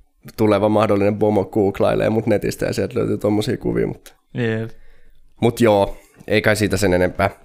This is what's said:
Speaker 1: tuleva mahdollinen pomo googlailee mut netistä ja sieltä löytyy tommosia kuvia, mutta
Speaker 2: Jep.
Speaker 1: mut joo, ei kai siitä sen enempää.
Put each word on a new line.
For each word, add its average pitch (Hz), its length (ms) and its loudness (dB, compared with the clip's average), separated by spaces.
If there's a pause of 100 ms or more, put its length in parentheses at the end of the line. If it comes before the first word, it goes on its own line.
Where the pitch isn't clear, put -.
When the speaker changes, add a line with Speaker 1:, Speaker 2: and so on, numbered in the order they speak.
(360)
Speaker 1:
tuleva 107 320 4
mahdollinen 104 500 2
pomo 104 260 2
googlailee 104 680 0
mut 110 160 -2
netistä - 400 -2
ja - 60 -4
sieltä 107 260 -4
löytyy 107 200 -2
tommosia 107 380 -2
kuvia, 113 300 -2
mutta - 260 -12 (220)
Speaker 2:
Jep. 113 360 -4 (680)
Speaker 1:
mut 117 200 0
joo, 104 360 2 (300)
ei 107 160 0
kai 107 140 2
siitä 98 200 0
sen 92 160 2
enempää. 90 380 0 (140)